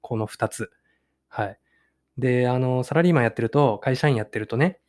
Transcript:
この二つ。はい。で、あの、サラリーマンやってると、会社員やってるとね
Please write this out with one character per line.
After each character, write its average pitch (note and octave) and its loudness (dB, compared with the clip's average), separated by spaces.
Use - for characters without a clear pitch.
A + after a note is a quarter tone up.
こ - -8
の A2 -2
二 - -4
つ。 - -10
は - -6
い。 G2 -10
で、 B2 0
あ B2 2
の、 B2+ 0
サ - -6
ラ E3 4
リ F3 4
ー - 4
マ C3+ 4
ン - 4
や A#2 2
っ - -18
て A#2 -4
る A2+ 0
と、 C#3 2
会 B2+ -2
社 D3+ 0
員 C#3+ 4
や A2 0
っ - -10
て - -6
る G#2+ -6
と A#2 -6
ね E3+ 0